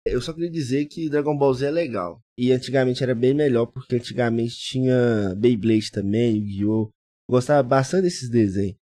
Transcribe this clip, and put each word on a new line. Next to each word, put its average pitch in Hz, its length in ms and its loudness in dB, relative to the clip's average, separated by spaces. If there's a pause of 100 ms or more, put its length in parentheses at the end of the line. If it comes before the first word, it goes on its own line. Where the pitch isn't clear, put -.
eu 123 160 0
só 160 120 -8
queria 170 160 -6
dizer 147 360 -2
que 160 240 -8
Dragon 147 280 -2
Ball 139 160 4
Z 131 140 -2
é 143 40 -2
legal. 113 500 -4 (160)
E 123 140 2
antigamente 127 520 0
era 127 100 0
bem 123 200 2
melhor, 131 340 2
porque - 280 -6
antigamente 117 640 -2
tinha 120 760 0
Beyblade 110 560 2
também, 107 460 0
Yu-Gi-Oh! 107 520 -2
Eu - 420 -14
gostava 131 300 4
bastante 135 420 2
desses 175 260 -4
desenhos. 98 480 0 (140)